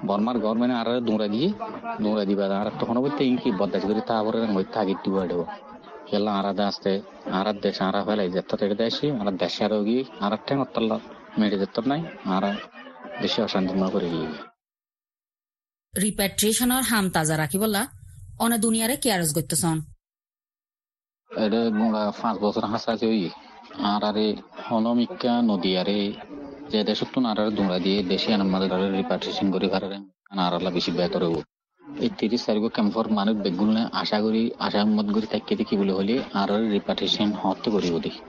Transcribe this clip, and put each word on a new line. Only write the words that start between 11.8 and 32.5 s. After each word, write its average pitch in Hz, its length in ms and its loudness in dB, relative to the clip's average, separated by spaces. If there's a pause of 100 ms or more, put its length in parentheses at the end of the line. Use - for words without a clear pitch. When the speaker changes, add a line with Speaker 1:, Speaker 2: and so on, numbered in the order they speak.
Speaker 1:
নাই, 151 100 0 (340)
আর 98 100 2 (800)
দেশে 104 240 0
অশান্তি 92 340 0
মা 95 140 2
করে 90 180 0
গিয়ে। 80 160 -2 (1700)
Speaker 2:
রিপ্যাট্রিয়েশনের 220 960 2
হাম 214 140 4 (100)
তাজা 160 220 2
রাখি 156 260 0
বলা, 214 200 0 (640)
অনে 233 200 2
দুনিয়ারে 226 380 2
কি 262 120 2
আরজ 170 200 2
করতেছন? 160 420 0 (1500)
Speaker 1:
এটা 220 300 2 (180)
গুঁড়া 107 240 2 (180)
পাঁচ 110 240 -2
বছর 107 280 2
হাসা 117 220 -2
আছে 110 180 0
ওই, 107 100 2 (680)
আর - 180 2
আরে 107 180 2 (400)
হনমিকা 117 680 2 (160)
নদী 95 320 2
আরে, 101 200 0 (680)
যে 107 180 2
দেশ 104 120 0 (120)
তো - 60 -2 (120)
আর 107 100 0
আর 107 160 2
দৌড়া 95 280 2
দিয়ে, 98 140 4 (140)
দেশে 95 240 0
আনন্দ 95 180 2 (200)
আর 92 80 2 (160)
রিপ্যাট্রিয়েশন 95 560 -2
করে 95 180 2
পারে, 95 140 -2 (580)
আর 87 120 2
আল্লাহ 90 200 0
বেশি 92 220 -2
বেহতর 87 280 0
হবো। 82 140 0 (640)
এই 117 140 0
তিরিশ 117 280 2
তারিখ 107 180 2 (120)